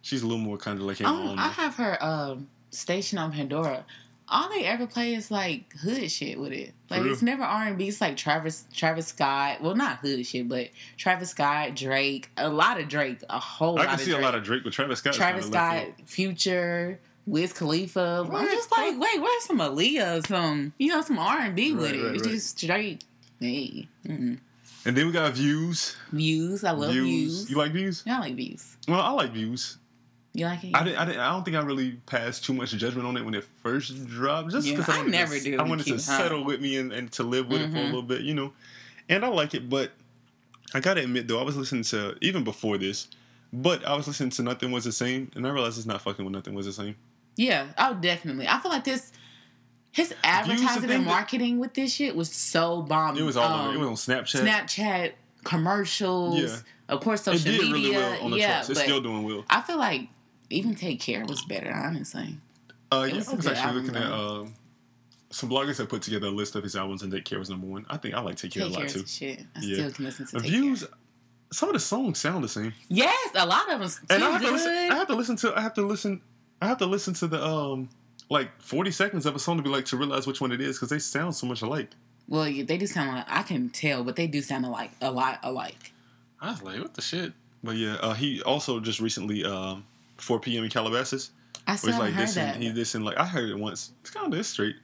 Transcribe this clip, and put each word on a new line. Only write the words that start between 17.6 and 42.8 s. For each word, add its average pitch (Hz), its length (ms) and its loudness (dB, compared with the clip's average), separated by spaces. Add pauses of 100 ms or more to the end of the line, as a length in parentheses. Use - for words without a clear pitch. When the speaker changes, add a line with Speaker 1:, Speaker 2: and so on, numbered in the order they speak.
Speaker 2:
I'm - 60 -6
Speaker 1:
What? - 200 0
Speaker 2:
just 466 200 0
like, 427 280 4
"Wait, 415 220 4
where's 466 240 2
some 330 140 2
Aaliyah 170 640 2
or - 40 -4
some, 151 500 2
you 269 120 2
know, 320 120 4
some 302 180 0
R 220 200 2
and 208 160 0
B 208 180 2
with 170 120 0
Speaker 1:
Right, 143 100 0
Speaker 2:
it?" 131 80 -2
Speaker 1:
right, 113 120 0
Speaker 2:
It's - 100 -2
Speaker 1:
right. 226 80 2
Speaker 2:
just - 260 -4
straight. 180 440 0 (360)
Hey. 123 500 -4 (180)
Mm-mm. 123 320 -2 (460)
Speaker 1:
And 123 120 2
then 147 80 6
we 170 60 2
got 165 220 4
Views. 151 640 0 (160)
Speaker 2:
Views. 160 500 2
I 180 80 4
love 147 220 0
Speaker 1:
Views. 131 120 4
Speaker 2:
Views. 156 460 0
Speaker 1:
You 139 60 2
like 151 160 2
Views? 185 320 -2
Speaker 2:
Yeah, 240 120 0
I - 40 0
like 131 140 -6
Views. - 420 -10 (100)
Speaker 1:
Well, 175 140 4
I 180 100 4
like 180 220 2
Views. 113 440 -4 (560)
Speaker 2:
You 165 120 -2
like 175 180 -4
it? 185 100 -10
Speaker 1:
I 165 100 4
didn't, 170 140 0
I 165 80 2
didn't, 170 140 -4
I 123 120 2
don't 185 120 -2
think 170 140 0
I 151 40 2
really 135 300 0 (160)
passed 120 380 -2
too 135 80 0
much 123 180 -2
judgment 120 340 -2
on 123 120 -2
it 117 80 -4
when 110 100 -4
it 101 100 -4 (160)
first 131 460 -4
dropped, 143 440 0
just 294 140 0
Speaker 2:
Yeah, 294 120 0
Speaker 1:
'cause - 120 0
I - 40 6
Speaker 2:
I - 60 2
Speaker 1:
wanted - 120 0
Speaker 2:
never 170 260 2
Speaker 1:
to, 135 60 -4
Speaker 2:
do 139 100 -2
Speaker 1:
I 131 40 0
Speaker 2:
when 143 80 4
it 160 40 0
Speaker 1:
wanted 160 160 0
to 143 60 0
Speaker 2:
keeps 117 160 0
hot. 139 140 4
Speaker 1:
settle 156 240 2
with 139 160 0
me 135 160 0
and, 131 160 -2
and 120 200 -6
to 123 100 -2
live 123 260 0
with 151 120 2
it 156 80 -2
for 156 60 -4
a 160 60 0
Speaker 2:
Mm-hmm. - 60 0
Speaker 1:
little 127 140 -2
bit, 123 200 -2
you 147 120 -2
know. 139 200 -2 (560)
And 196 160 4
I - 20 2
like 160 260 2
it, 123 160 -4
but 135 220 2 (840)
I 135 60 2
gotta 175 240 4
admit 123 240 0
though, 113 120 2
I 127 40 0
was 139 140 -2
listening 131 260 -2
to, 104 380 -2
even 147 240 2
before 107 320 0
this, 95 320 -2 (420)